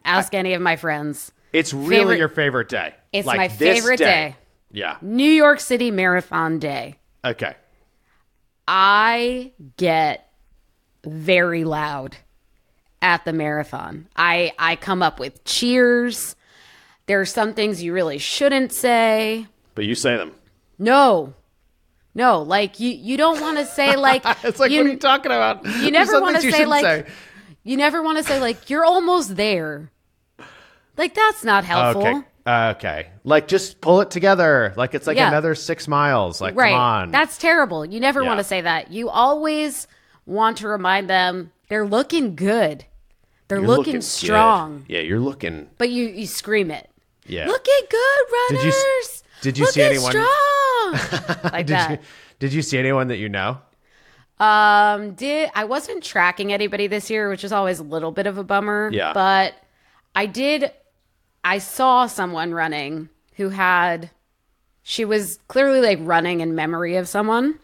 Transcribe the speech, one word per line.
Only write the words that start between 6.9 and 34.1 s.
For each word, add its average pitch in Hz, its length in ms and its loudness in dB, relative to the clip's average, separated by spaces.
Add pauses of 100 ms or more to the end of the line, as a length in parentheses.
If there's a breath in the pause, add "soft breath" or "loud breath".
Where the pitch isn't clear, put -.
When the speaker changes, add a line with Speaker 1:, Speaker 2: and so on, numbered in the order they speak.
Speaker 2:
Okay. 113 300 -6 (1120)
Speaker 1:
I 233 840 2 (240)
get 160 540 0 (760)
very 170 600 0
loud 151 520 -6 (840)
at 175 240 2
the 170 80 -4
marathon. 151 840 -6
I, 170 420 2
I 165 180 0
come 185 260 -2
up 160 180 0
with 131 240 -12
cheers. 240 920 0 (680 soft breath)
There 196 140 0
are 190 60 -2
some 220 280 -4
things 208 280 -4
you 170 100 -6
really 165 260 -2
shouldn't 269 540 0
say. 226 760 0 (280)
Speaker 2:
But 107 100 -6
you 107 100 -2
say 120 220 0
them. 82 160 -6 (460)
Speaker 1:
No. 208 560 4 (800)
No, 226 280 2
like, 196 380 -2
you, 240 100 -2
you 208 260 -6
don't 302 240 2
wanna 302 240 -4
say, 277 300 0
like, 269 300 4
Speaker 2:
<laughs> 226 200 -2
It's 233 140 -2
like, 269 140 4
Speaker 1:
you 302 80 4
Speaker 2:
"What 294 60 6
are 277 40 4
you 269 80 -8
talking 269 320 2
about? 220 340 0
Speaker 1:
you 208 80 -8
Speaker 2:
There's 269 200 0
Speaker 1:
never 339 200 4
Speaker 2:
some - 100 6
Speaker 1:
wanna 359 180 2
Speaker 2:
things 320 60 -4
you 254 40 4
Speaker 1:
say, 311 80 2
Speaker 2:
shouldn't 302 120 2
Speaker 1:
like, 294 140 2
Speaker 2:
say." 156 220 0 (640 loud breath)
Speaker 1:
You 262 80 -4
never 302 260 0
wanna 311 200 -2
say, 277 180 -2
like, 240 300 -4
"You're 311 160 2
almost 349 500 2
there." 160 540 -4 (1080 loud breath)
Like, 339 180 -2
that's 427 300 0
not 202 200 2
helpful. 175 420 2
Speaker 2:
Okay. 269 160 0 (480)
Okay. 80 360 -6 (180)
Like, 147 220 4
just - 360 -2
pull 180 180 6
it 202 100 -2